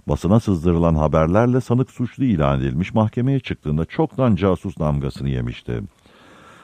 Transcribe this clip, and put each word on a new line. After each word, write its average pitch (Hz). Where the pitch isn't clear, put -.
Basına 87
sızdırılan 85
haberlerle 80
sanık 123
suçlu 123
ilan 73
edilmiş, 67
mahkemeye 120
çıktığında 76
çoktan 127
casus 92
damgasını 69
yemişti. 60